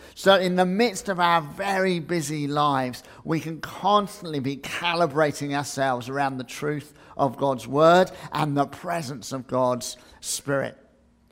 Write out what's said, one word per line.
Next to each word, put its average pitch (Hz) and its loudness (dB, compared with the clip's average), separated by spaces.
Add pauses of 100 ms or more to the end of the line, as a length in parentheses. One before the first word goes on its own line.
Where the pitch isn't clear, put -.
(140)
So 196 6
in 180 2
the 185 4
midst 190 0
of 185 -2
our 170 4
very 190 -2
busy 151 -2
lives, 139 0 (220)
we 160 -2
can 156 -8
constantly 185 0
be 131 -4
calibrating 151 0
ourselves 135 -2
around 135 -2
the 127 -8
truth 147 -6 (220)
of 135 0
God's 131 0
Word 165 6 (220)
and 147 -2
the 139 2
presence 151 -8
of 131 -8
God's 127 0 (240)
Spirit. 131 -4 (540)